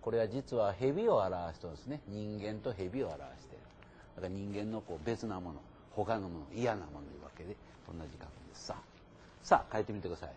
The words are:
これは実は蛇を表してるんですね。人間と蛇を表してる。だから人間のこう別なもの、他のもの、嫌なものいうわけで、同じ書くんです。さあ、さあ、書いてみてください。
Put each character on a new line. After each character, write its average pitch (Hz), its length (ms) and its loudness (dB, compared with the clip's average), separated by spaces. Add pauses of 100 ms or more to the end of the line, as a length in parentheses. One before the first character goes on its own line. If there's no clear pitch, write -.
こ 117 100 0
れ 117 80 6
は 110 100 6
実 131 280 -2
は 104 160 6
蛇 143 360 4
を 165 100 8
表 90 360 2
し - 40 -16
て - 60 -14
る 85 80 -4
ん 76 40 -8
で - 60 -12
す - 40 -10
ね。 143 220 -4
人 104 320 -4
間 107 200 -2
と 120 120 -2
蛇 95 320 0
を - 40 -2
表 76 100 -6 (220)
し - 60 -18
て - 80 -16
る。 - 40 -14 (580)
だ 90 60 -6
か 92 60 -2
ら 92 60 -4
人 101 200 -4
間 104 160 -2
の 110 100 -2
こ 85 220 -6
う - 40 0
別 117 200 2
な 95 140 -2
も 87 120 -6
の、 71 80 -10 (340)
他 104 240 4
の 95 100 -2
も 82 120 -4
の、 71 140 -8
嫌 113 200 4
な 92 120 -4
も 73 60 -12
の 73 80 -10
い 73 200 -12
う 73 40 -14
わ 71 120 -14
け 78 80 -12
で、 98 120 -8 (300)
同 87 60 -10
じ 80 200 -8
書 78 60 -14
く 90 100 -12
ん - 200 -16
で - 60 -18
す。 - 120 -12
さ - 120 -4
あ、 - 40 -14 (600)
さ - 280 10
あ、 - 40 -6
書 107 60 4
い 101 40 4
て - 80 -4
み 104 80 -2
て 90 80 -4
く 87 40 -2
だ 82 40 -4
さ - 100 -10
い。 69 100 -8